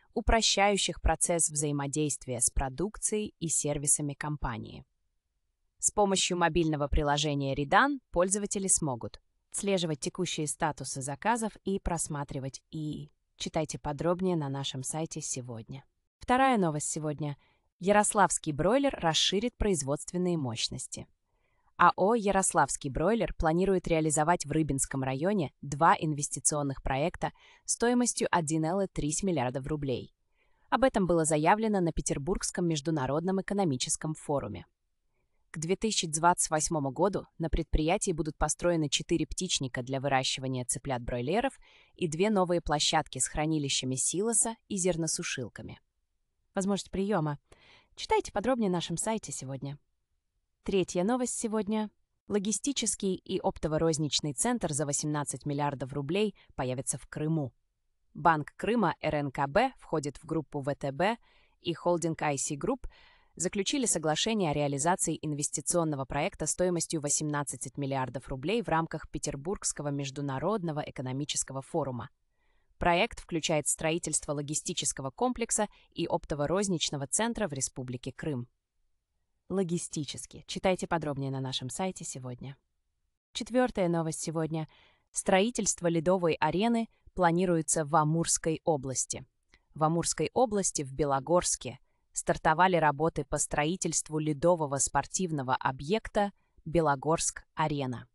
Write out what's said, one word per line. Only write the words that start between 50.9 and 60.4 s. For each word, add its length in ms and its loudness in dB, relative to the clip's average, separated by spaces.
новость 340 0
сегодня. 540 -2
Логистический 880 0
и 240 -4
оптово-розничный 920 0
центр 380 0
за 140 0
восемнадцать 600 -4
миллиардов 460 -2
рублей 440 -2
появится 420 -4
в 120 -14
Крыму. 440 -2
Банк 420 2
Крыма 440 2
Р 160 0
Н 160 -2
К 160 -2
Б 300 2
входит 400 -4
в 80 -20
группу 340 -4